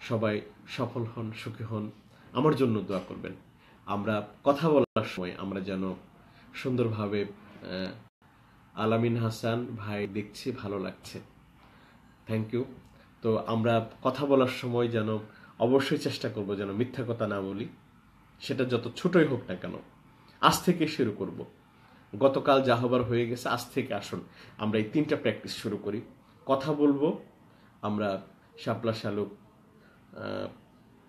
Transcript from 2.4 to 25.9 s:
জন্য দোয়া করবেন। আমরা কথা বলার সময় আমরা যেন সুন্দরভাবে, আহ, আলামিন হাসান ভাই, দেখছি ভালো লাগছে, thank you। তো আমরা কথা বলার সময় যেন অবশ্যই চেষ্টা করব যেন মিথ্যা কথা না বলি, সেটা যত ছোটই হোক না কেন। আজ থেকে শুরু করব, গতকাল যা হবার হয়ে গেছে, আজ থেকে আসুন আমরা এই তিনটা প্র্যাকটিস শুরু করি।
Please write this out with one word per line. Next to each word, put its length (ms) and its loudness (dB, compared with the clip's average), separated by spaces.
জন্য 260 4
দোয়া 280 -2
করবেন। 240 -10
আমরা 420 0
কথা 240 4
বলার 360 4
সময় 340 -6
আমরা 220 -4
যেন 340 -4
সুন্দরভাবে, 680 0
আহ, 680 -8
আলামিন 420 2
হাসান 500 0
ভাই, 300 -4
দেখছি 460 -6
ভালো 260 -6
লাগছে, 420 -8
thank 260 -2
you। 100 0
তো 160 2
আমরা 520 2
কথা 240 0
বলার 220 6
সময় 400 0
যেন 300 0
অবশ্যই 400 4
চেষ্টা 300 -4
করব 280 -4
যেন 160 -2
মিথ্যা 360 -2
কথা 180 -2
না 140 -2
বলি, 280 -4
সেটা 240 -2
যত 320 0
ছোটই 280 6
হোক 240 0
না 60 -6
কেন। 180 -8
আজ 220 4
থেকে 260 2
শুরু 240 0
করব, 320 -8
গতকাল 440 6
যা 140 4
হবার 260 2
হয়ে 240 2
গেছে, 220 -4
আজ 220 -2
থেকে 240 -4
আসুন 260 -6
আমরা 200 0
এই 140 2
তিনটা 240 2
প্র্যাকটিস 400 -2
শুরু 200 -4
করি। 240 -4